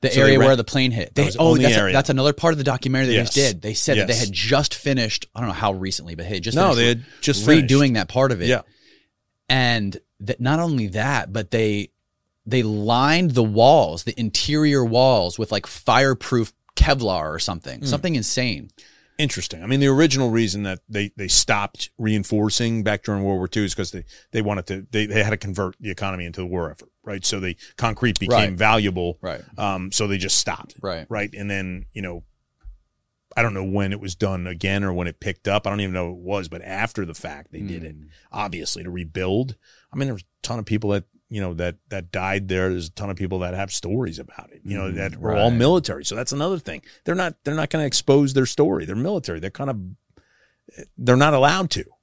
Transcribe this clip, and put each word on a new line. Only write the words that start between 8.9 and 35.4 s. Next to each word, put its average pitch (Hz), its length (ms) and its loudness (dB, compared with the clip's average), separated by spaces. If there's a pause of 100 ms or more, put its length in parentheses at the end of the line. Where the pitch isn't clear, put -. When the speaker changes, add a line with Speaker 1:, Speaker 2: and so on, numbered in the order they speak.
Speaker 1:
And 120 500 0 (240)
that, 101 180 -4
not 135 200 2
only 147 280 0
that, 107 460 -2
but 110 180 -6
they, 107 380 0 (560)
they 123 180 2
lined 123 680 2
the 123 120 4
walls, 110 600 6
the - 160 -6
interior 143 640 2
walls, 117 560 4
with, 110 120 -2
like, 101 160 -4
fireproof 123 880 2 (220)
Kevlar 95 580 2
or 80 60 -8
something, 82 420 -6
Speaker 2:
Mm. 139 60 -6
Speaker 1:
something 147 280 -2
insane. 117 540 -2 (480)
Speaker 2:
Interesting. - 440 -4
I 87 60 -10
mean, 135 140 2
the 139 60 6
original 135 420 4
reason 107 340 0
that 92 240 -6
they, 104 300 -4
they 98 100 -8
stopped - 680 0
reinforcing 107 840 0
back 104 200 0
during 101 200 -2
World 98 160 0
War 92 100 -4
Two 104 160 -2
is 92 100 -4
'cause 95 160 -6
they, 90 140 -14 (260)
they 117 100 -2
wanted 104 260 -2
to, 95 240 -8
they, 107 160 0
they 104 160 2
had 104 80 0
to 107 60 -2
convert 95 440 -4
the 107 100 -8
economy 92 340 -6
into 85 140 -12
the 92 80 -6
war 85 240 -4
effort, - 180 -20 (140)
right? 98 220 -10
So 101 160 -2
the 90 160 -6 (180)
concrete 113 420 -2
became 98 200 -2
Speaker 1:
Right. 101 160 2
Speaker 2:
valuable. 92 680 0
Speaker 1:
Right. 85 200 -10 (160)
Speaker 2:
Um, 95 340 -6
so 107 160 -2
they 98 100 -2
just 95 200 0
stopped. - 440 -4
Speaker 1:
Right. 85 280 -8
Speaker 2:
Right. 104 280 -8
And 101 140 -8
then, 92 400 -6
you 107 100 -10
know, 87 220 -10 (1120)
I 120 60 0
don't 113 120 0
know 95 120 -6
when 98 260 -2
it 101 80 -6
was 98 160 -10
done 95 320 -4
again 95 380 -2
or 95 80 -2
when 87 140 -4
it 82 120 -10
picked - 300 -6